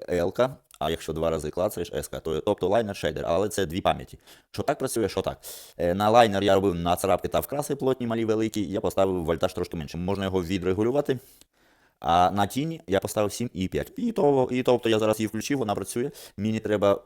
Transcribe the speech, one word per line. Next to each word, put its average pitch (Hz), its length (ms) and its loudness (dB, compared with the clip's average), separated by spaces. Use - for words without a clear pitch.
Л-ка, 98 480 0
а 76 120 -2
якщо 80 220 -6
два 80 180 0
рази 76 200 -4
клацаєш, 87 420 -4
С-ка, - 280 -8
то, 82 200 -4
тобто 98 280 0
лайнер, 104 280 0
шейдер, 76 300 -4
але 95 220 0
це 95 180 -2
дві 82 140 -4
пам'яті. 73 380 -2
Що - 120 -8
так 147 160 -2
працює, 117 300 0
що 95 140 -2
так. - 160 -4
Е, 87 160 2
на 104 160 2
лайнер 110 320 6
я 101 120 4
робив 98 200 4
на 85 220 0
царапки 90 320 0
та 80 120 0
вкраси 143 360 -4
плотні, 131 300 0
малі, 113 180 -2
великі, 110 400 0
я 92 160 -4
поставив 92 440 0
вольтаж 82 300 0
трошки 87 220 -6
менше. 80 220 -8
Можна 98 260 -2
його 92 180 0
відрегулювати, 101 760 0
а 87 300 4
на 101 160 0
тіні 156 400 -6
я 95 140 2
поставив 104 320 -2
сім 120 200 -4
і 92 160 -4
п'ять. - 280 -4
І 226 160 -2
то, 143 380 4
і 127 120 0
тобто 123 260 4
я 110 100 4
зараз 107 220 2
її 110 60 0
включив, 110 320 -4
вона 107 160 -2
працює. 120 360 -4
Мені 110 240 -2
треба, 101 460 4